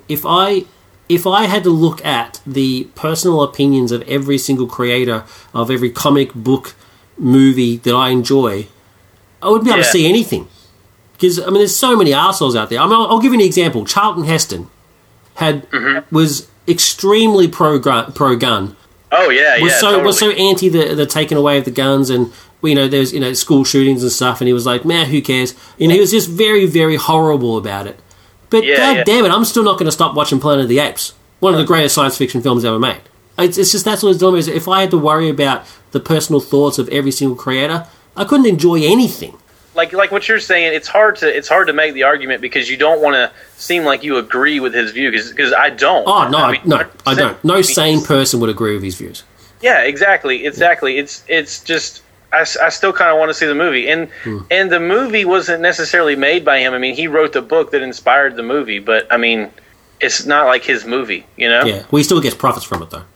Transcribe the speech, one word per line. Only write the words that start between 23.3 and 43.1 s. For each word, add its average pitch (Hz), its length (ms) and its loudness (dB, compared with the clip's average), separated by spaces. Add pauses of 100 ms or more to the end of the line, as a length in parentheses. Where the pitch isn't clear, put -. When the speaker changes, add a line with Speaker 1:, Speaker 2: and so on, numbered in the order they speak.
Speaker 1:
school 135 320 2
shootings 135 380 2
and 123 80 0
stuff, 127 280 -2
and 123 80 0
he 123 60 4
was 120 120 -2
like, 123 200 -2
"Meh, 165 200 0
who 139 160 -2
cares?" 127 340 -2 (220)
You 160 100 2
know, 170 80 4
he 196 40 4
was 196 120 4
just 208 180 0
very, 202 360 2
very 160 300 2
horrible 147 640 0
about 101 300 -8
it. 101 120 -16 (500)
But 226 140 4
Speaker 2:
Yeah, 143 140 2
Speaker 1:
god 269 200 2
Speaker 2:
yeah. - 60 0
Speaker 1:
damn 226 220 4
it, 175 60 2
I'm 220 140 2
still 233 180 0
not 196 140 2
gonna 160 140 -2
stop 151 240 -2
watching 147 240 0
Planet 139 240 2
of 117 60 -2
the 123 100 2
Apes, - 340 -6 (260)
one 190 140 2
of 160 60 2
the 151 60 0
greatest 156 300 2
science 135 220 0
fiction 127 240 -2
films 120 240 0
ever 113 140 0
made. 120 220 -2 (360)
It's, 175 200 0
it's 190 140 0
just, 208 140 -2
that's 208 180 -2
what 202 60 4
it's 175 100 2
dilemma 185 180 4
is. 160 100 -2
If 160 200 -6
I 190 140 2
had 185 100 0
to 180 60 2
worry 156 320 2
about 139 360 -2 (260)
the 139 80 -2
personal 156 420 0
thoughts 143 360 0
of 131 120 -2
every 139 220 -2
single 131 260 -2
creator, 143 500 -4 (280)
I 202 100 -4
couldn't 269 220 4
enjoy 170 360 4
anything. 185 540 0 (380)
Speaker 2:
Like, 170 180 -2
like 190 180 2
what 196 160 -4
you're 220 140 2
saying, 170 320 0
it's 156 160 -6
hard 214 280 4
to, 151 200 0
it's 147 100 -8
hard 180 200 0
to 156 60 -2
make 151 200 0
the 131 100 -4
argument 135 380 0
because 123 280 -4
you 131 60 -4
don't 151 260 2
wanna 139 300 2 (240)